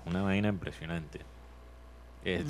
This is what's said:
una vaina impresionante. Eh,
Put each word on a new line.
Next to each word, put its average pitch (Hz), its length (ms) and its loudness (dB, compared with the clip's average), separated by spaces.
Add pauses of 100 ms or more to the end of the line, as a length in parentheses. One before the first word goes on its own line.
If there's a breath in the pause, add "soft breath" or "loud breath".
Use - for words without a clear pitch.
una 90 160 4
vaina 101 260 6
impresionante. 85 720 -2 (1040)
Eh, 92 260 4